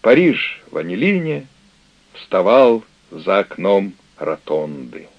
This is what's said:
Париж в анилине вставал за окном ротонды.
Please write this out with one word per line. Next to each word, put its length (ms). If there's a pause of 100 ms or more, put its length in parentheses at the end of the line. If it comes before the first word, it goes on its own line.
Париж 680
в 80
анилине 680 (680)
вставал 680 (260)
за 300
окном 520 (240)
ротонды. 920 (100)